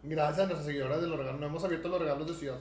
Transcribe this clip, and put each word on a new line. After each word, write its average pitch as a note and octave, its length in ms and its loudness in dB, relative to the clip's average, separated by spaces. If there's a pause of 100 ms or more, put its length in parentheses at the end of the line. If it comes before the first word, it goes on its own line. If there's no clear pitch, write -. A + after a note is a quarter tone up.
Gracias D3+ 360 2
a G3 60 6
nuestras D#3 200 -2
seguidoras C#3+ 360 0
de E3+ 60 0
los D#3+ 120 -2
regalos. C3+ 200 -4
No D3 80 -2
hemos E3 160 -2
abierto E3+ 260 0
los F3 100 2
regalos D3+ 280 0
de E3+ 60 -4
Ciudad C3+ 280 -6